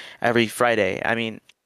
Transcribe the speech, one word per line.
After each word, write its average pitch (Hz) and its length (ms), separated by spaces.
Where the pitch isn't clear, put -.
every 117 240
Friday, 107 580
I 113 100
mean, 113 260